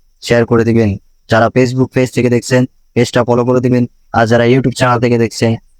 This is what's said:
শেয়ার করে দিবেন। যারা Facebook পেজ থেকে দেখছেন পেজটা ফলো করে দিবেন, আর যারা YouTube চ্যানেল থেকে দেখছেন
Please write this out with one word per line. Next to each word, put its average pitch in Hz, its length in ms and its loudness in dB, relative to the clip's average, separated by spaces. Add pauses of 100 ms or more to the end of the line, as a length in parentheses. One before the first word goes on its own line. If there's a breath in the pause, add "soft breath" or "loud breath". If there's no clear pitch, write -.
(200)
শেয়ার 117 260 0
করে 117 180 0
দিবেন। 110 340 0 (320)
যারা 113 160 2
Facebook 127 400 0
পেজ 127 260 -2
থেকে 120 180 0
দেখছেন 123 360 0 (280)
পেজটা 120 300 0
ফলো 123 200 0
করে 127 160 0
দিবেন, 123 260 0 (260)
আর 113 140 2
যারা 117 180 2
YouTube 123 300 2
চ্যানেল 120 260 0
থেকে 120 180 0
দেখছেন 113 380 -2 (240)